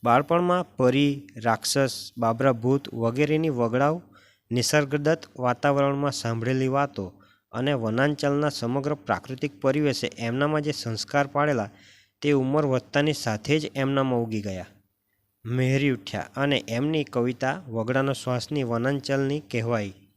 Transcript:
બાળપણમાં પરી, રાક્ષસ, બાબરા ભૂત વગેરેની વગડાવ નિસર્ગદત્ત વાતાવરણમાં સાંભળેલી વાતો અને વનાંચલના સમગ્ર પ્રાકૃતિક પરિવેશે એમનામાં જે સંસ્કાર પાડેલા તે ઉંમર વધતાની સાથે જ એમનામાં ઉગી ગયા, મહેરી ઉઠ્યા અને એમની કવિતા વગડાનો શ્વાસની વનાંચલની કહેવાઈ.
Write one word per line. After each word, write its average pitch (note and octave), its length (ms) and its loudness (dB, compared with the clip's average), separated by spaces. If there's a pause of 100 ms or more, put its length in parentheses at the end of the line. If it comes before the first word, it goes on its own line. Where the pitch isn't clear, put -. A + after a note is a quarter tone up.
બાળપણમાં E3+ 720 2
પરી, C#3 460 2 (140)
રાક્ષસ, A#2 800 0
બાબરા A#2 340 2
ભૂત B2+ 420 0
વગેરેની C#3+ 540 0
વગડાવ C3 540 0 (480)
નિસર્ગદત્ત D3 920 0
વાતાવરણમાં C#3 720 2
સાંભળેલી B2+ 560 -2
વાતો C3 440 -2 (400)
અને C3 200 -2
વનાંચલના C#3+ 760 0
સમગ્ર C#3 460 -4
પ્રાકૃતિક C3 680 -6
પરિવેશે C#3 460 0 (120)
એમનામાં C#3 420 0
જે D3 120 -4
સંસ્કાર C3+ 540 -2
પાડેલા C#3 440 0 (520)
તે D3 100 2
ઉંમર C#3 340 2
વધતાની C#3+ 460 0
સાથે A#2+ 460 0
જ D3+ 160 -4
એમનામાં C3+ 460 0
ઉગી A2 220 -2
ગયા, F#2 240 -8 (800)
મહેરી C3 460 2
ઉઠ્યા - 460 -4
અને C#3 320 2
એમની C#3+ 360 -2
કવિતા C3 640 -2
વગડાનો B2+ 440 0
શ્વાસની C3 500 -4
વનાંચલની C3+ 800 -2
કહેવાઈ. A2+ 520 -2 (240)